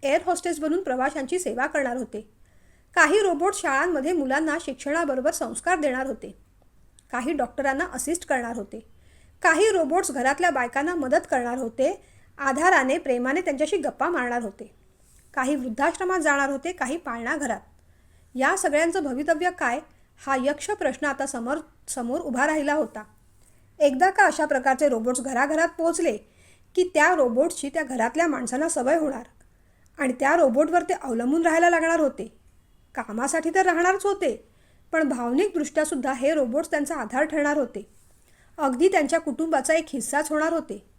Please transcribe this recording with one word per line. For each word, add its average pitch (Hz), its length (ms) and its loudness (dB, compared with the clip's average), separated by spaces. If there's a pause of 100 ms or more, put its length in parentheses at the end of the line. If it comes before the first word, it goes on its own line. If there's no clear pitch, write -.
एअर 277 220 2
होस्टेस 339 340 -2
बनून 311 240 -2
प्रवाशांची 269 560 -2
सेवा 254 260 -4
करणार 262 320 -2
होते, 220 320 -10 (640)
काही 339 240 6
रोबोट 370 340 0
शाळांमध्ये 302 600 0
मुलांना 294 480 0
शिक्षणाबरोबर 285 680 -2
संस्कार 330 480 -4
देणार 269 260 -2
होते, - 320 -10 (760)
काही 262 220 -4
डॉक्टरांना 269 600 -2
असिस्ट 294 320 -6
करणार 240 320 -2
होते, 214 340 -14 (500)
काही 359 300 4
रोबोट्स 339 400 0
घरातल्या 277 380 0
बायकांना 269 460 -2
मदत 302 360 0
करणार 247 260 -2
होते, 262 480 -2 (320)
आधाराने, 277 600 2
प्रेमाने 262 440 -2
त्यांच्याशी 302 360 -2
गप्पा 285 320 -2
मारणार 247 320 -2
होते, - 340 -12 (580)
काही 269 220 0
वृद्धाश्रमात 302 640 -2
जाणार 285 300 2
होते, 277 220 -4
काही 302 260 -6
पाळणाघरात. 254 600 -6 (760)
या 285 220 2
सगळ्यांचं 330 460 2
भवितव्य 302 460 0 (100)
काय, 254 200 -2 (460)
हा 269 180 0
यक्ष 294 280 -2
प्रश्न 302 340 -2
आता 277 200 -2
समोर, 262 320 -4 (300)
समोर 254 320 -4
उभा 277 280 0
राहिला 302 260 2
होता. 294 300 -2 (760)
एकदा 285 300 4
का 392 160 4
अशा 302 200 2
प्रकारचे 269 440 2
रोबोट्स 247 320 0
घराघरात 277 460 0 (100)
पोहोचले 330 400 0 (580)
की 359 180 2
त्या 320 220 6
रोबोट्सची 277 540 2
त्या 311 140 -4
घरातल्या 254 440 0
माणसांना 262 420 -2
सवय 285 280 0
होणार 269 260 -2 (760)
आणि 262 160 0
त्या 277 220 2
रोबोटवर 311 460 4
ते 330 120 -2
अवलंबून 262 500 0
राहायला 330 260 4
लागणार 330 300 2
होते. 269 380 -2 (580)
कामासाठी 285 600 -2
तर 381 100 6
राहणारच 370 400 2
होते, 370 420 -2 (440)
पण 320 180 2
भावनिकदृष्ट्यासुद्धा 285 1040 0
हे 269 200 2
रोबोट्स 294 380 0
त्यांचा 302 240 -2
आधार 254 280 -2
ठरणार 302 340 0
होते, 220 360 -6 (640)
अगदी 277 300 2
त्यांच्या 330 320 2
कुटुंबाचा 320 540 0
एक 320 140 2
हिस्साच 285 440 -4
होणार 311 220 0
होते, 302 460 -8